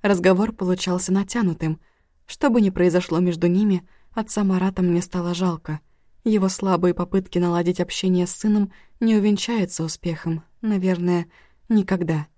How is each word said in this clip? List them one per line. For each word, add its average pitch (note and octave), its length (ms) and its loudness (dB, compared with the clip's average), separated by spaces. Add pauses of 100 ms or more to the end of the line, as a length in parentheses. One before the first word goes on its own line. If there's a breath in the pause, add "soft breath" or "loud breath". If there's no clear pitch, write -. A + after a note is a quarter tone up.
Разговор F#3+ 520 2
получался F3+ 600 -2
натянутым. F#3 680 -2 (460)
Что - 240 -2
бы A#3 120 4
ни G3 100 4
произошло F3 480 2
между F3 260 0
ними, F#3 420 2 (240 soft breath)
отца G#3+ 320 -4
Марата F#3+ 380 0
мне F3 220 2
стало F3 320 -4
жалко. E3 460 -4 (420)
Его G3+ 260 2
слабые F3+ 460 0
попытки F#3 420 -4
наладить F3 420 0
общение F3+ 460 0
с F3 60 -4
сыном G#3 420 0 (260 soft breath)
не A3+ 160 2
увенчаются G#3 680 0
успехом, D#3+ 600 -6 (180)
наверное, F3+ 680 0 (420 soft breath)
никогда. F3 560 0 (120)